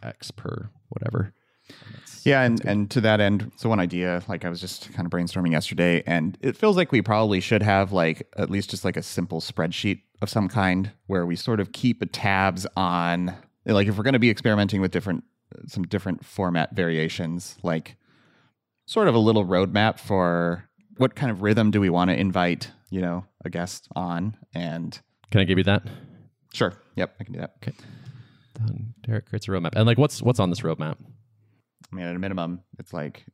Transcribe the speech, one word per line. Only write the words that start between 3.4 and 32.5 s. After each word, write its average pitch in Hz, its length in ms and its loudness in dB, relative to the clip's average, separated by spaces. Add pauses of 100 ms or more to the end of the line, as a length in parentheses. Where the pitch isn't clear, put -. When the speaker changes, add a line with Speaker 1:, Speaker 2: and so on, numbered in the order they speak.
Speaker 2:
so - 120 -2
one 110 100 2
idea, 90 480 -2
like, - 180 -6
I 87 40 -4
was 85 120 -6
just - 320 -12
kind 90 120 -4
of 85 60 -6
brainstorming 87 400 0
yesterday, 85 560 2
and 85 340 0
it 131 160 -2
feels 214 200 2
like 180 140 2
we 120 100 4
probably 107 400 2
should 107 200 2
have, 98 300 4
like, 82 360 0 (100)
at 95 120 -2
least 98 220 -2
just, - 140 -6
like, 90 120 -2
a - 60 -4
simple 85 380 -6
spreadsheet - 600 -4 (200)
of 104 80 -2
some 104 180 0
kind 95 440 0 (160)
where 90 200 0
we 85 80 -2
sort 113 240 -2
of 95 140 -4
keep - 280 -2 (100)
tabs 95 540 0 (100)
on, 90 600 0 (300)
like, 101 220 2
if 101 100 0
we're 107 60 -2
gonna 135 140 2
be 117 140 4
experimenting 104 500 2
with 92 100 0
different, 90 320 -4 (440)
some 98 160 -6
different 90 420 -6
format 87 480 -2
variations, 85 920 -4
like, 82 340 -4 (880)
sort 214 200 2
of 135 60 6
a 117 60 4
little 107 260 6
roadmap 98 540 2
for 87 680 0 (300)
what 131 180 2
kind 131 160 -2
of 95 100 -6
rhythm 107 280 4
do 104 120 4
we 95 80 4
wanna 87 240 4
invite, 87 580 0 (180)
you 92 120 -4
know, 90 240 -4 (180)
a - 60 -8
guest 87 460 -8
on, 90 420 -4 (180)
and 82 460 -8 (300)
Speaker 1:
Can 101 100 6
I - 20 4
give 90 160 2
you 95 60 4
that? 101 180 2 (720)
Speaker 2:
Sure. 95 180 0 (220)
Yep, 92 240 -6
I - 40 -14
can - 100 -14
do 85 80 -10
that. - 200 -12
Speaker 1:
Okay. - 120 -8 (840)
Done. 110 400 -6 (100)
Derek 110 240 -4
creates - 180 -8
a - 40 -4
roadmap. 87 240 -2
And, 110 100 4
like, 113 140 4
what's, - 240 0
what's 120 160 2
on 95 100 2
this 85 120 -4
roadmap? 78 340 -4 (960)
Speaker 2:
I - 40 -12
mean, 90 100 -8
at 87 100 -6
a 90 40 -6
minimum, 92 420 -6 (180)